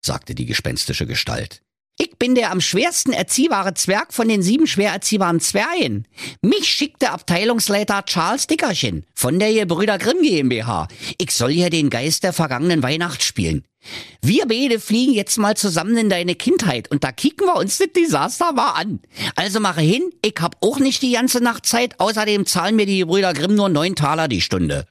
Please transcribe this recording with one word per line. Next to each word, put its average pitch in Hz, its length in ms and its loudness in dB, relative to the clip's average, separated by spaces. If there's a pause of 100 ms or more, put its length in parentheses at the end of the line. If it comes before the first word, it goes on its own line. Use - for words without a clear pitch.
sagte - 300 -6
die 120 120 -6
gespenstische - 600 -4
Gestalt. - 540 -6 (360)
Ich - 220 -6
bin 247 160 2
der 240 160 2
am 185 100 -2
schwersten 262 520 0
erziehbare 240 640 0
Zwerg 208 380 -2
von 233 140 0
den 220 160 2
sieben 240 240 4
schwer 196 260 0
erziehbaren 190 460 0
Zwergen. 202 720 -2 (340)
Mich 311 260 2
schickte - 440 -2
Abteilungsleiter 202 920 0
Charles 180 440 -2
Dickerchen 147 680 -2
von 135 240 0
der 214 140 2
Gebrüder 202 460 2
Grimm 269 220 0
G 254 200 4
M 135 80 2
B 117 160 0
H. 98 240 -4 (300)
Ich 156 120 -4
soll 123 220 0
hier 175 180 2
den 160 200 2
Geist 127 340 -2
der 185 80 0
vergangenen 160 500 0
Weihnacht 151 400 -2
spielen. 80 420 -2 (580)
Wir 247 240 2
beide 233 340 0
fliegen 240 320 2
jetzt 202 260 0
mal 214 180 2
zusammen 185 400 0
in 226 120 2
deine 180 260 0
Kindheit 175 560 0
und 143 140 0
da 135 80 0
kicken - 340 -2
wir 359 100 2
uns 175 220 -2
das 381 160 0
Desaster 320 580 0
mal 277 200 0
an. 175 260 -4 (380)
Also 196 240 -2
mache 180 220 0
hin, 233 280 2 (120)
ich 214 180 0
hab 170 220 -2
auch 262 180 0
nicht 269 200 2
die 254 120 0
ganze 247 280 2
Nacht 233 240 0
Zeit, 240 360 -2
außerdem 208 440 0
zahlen 180 300 0
mir 214 120 4
die 196 140 0
Gebrüder 185 340 2
Grimm 160 200 0
nur 202 140 4
neun 170 260 2
Taler 156 320 0
die 117 140 0
Stunde. 78 500 -2